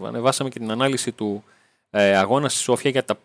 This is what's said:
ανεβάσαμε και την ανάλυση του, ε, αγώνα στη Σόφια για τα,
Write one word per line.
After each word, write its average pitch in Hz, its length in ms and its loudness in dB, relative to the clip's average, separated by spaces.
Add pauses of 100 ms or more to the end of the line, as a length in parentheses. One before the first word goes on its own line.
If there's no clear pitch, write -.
ανεβάσαμε 123 420 -2
και 123 100 -12
την 110 120 -6
ανάλυση 127 400 -2
του, 104 320 -6 (460)
ε, 101 280 4
αγώνα 123 320 2
στη - 100 -4
Σόφια 127 300 0
για 127 160 0
τα, - 200 -4